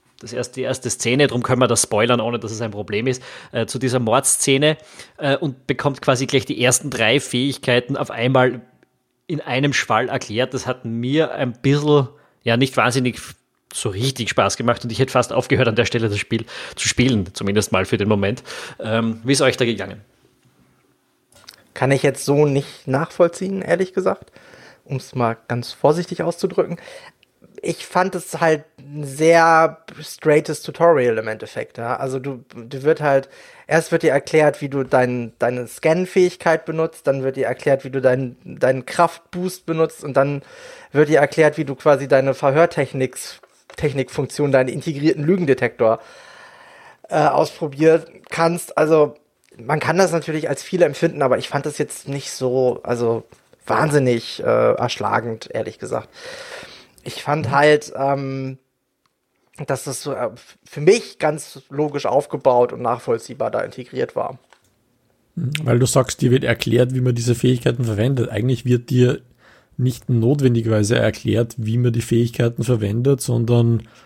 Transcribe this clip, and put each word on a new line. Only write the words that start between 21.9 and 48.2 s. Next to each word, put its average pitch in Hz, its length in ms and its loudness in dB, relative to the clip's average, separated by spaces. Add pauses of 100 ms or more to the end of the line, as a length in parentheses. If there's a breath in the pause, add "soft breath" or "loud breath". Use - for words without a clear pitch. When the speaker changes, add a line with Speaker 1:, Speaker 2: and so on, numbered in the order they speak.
Speaker 2:
ich 135 120 2
jetzt 139 220 -2
so 147 200 4
nicht 139 420 -2
nachvollziehen, 170 760 -2
ehrlich 185 320 -2
gesagt, 185 380 -4 (520 loud breath)
um's - 320 -8
mal 117 220 0 (100)
ganz 120 240 -6
vorsichtig 170 500 0
auszudrücken. 170 560 -2 (840 loud breath)
Ich - 220 -6
fand 185 300 0
es 165 260 -8
halt 160 240 2 (120)
ein 143 280 -12
sehr 160 720 4 (240)
straightes 151 600 0
Tutorial 139 540 2
im 110 120 -6
Endeffekt, 110 480 -10
ja. 117 180 -4
Also 131 240 -6
du, 131 240 -10 (120)
dir 127 280 -14
wird 156 180 2
halt, 139 280 2 (380 loud breath)
erst 156 260 0
wird 160 100 0
dir 156 80 4
erklärt, 147 500 2
wie 143 60 -6
du 135 160 -4
dein, 123 560 0
deine 123 280 -2
Scan-Fähigkeit 175 960 0
benutzt, 160 420 -4
dann 139 160 0
wird 131 140 -4
dir 127 80 -2
erklärt, 135 400 0
wie 131 40 -10
du 135 120 -4
dein, 127 420 2
deinen 131 420 -2
Kraftboost - 800 -4
benutzt 160 380 -2
und 143 140 -2
dann 143 240 0 (500 loud breath)
wird 143 160 4
dir 151 120 4
erklärt, 151 380 2
wie 156 80 -4
du 139 100 -8
quasi 139 340 2
deine 135 240 4
Verhörtechniks-, 139 1080 0 (380)
Technikfunktion, 139 760 -2
deinen 131 160 4
integrierten 151 560 -2
Lügendetektor, 127 760 2 (1080 loud breath)
äh, 175 60 -6
ausprobieren 156 880 2 (260)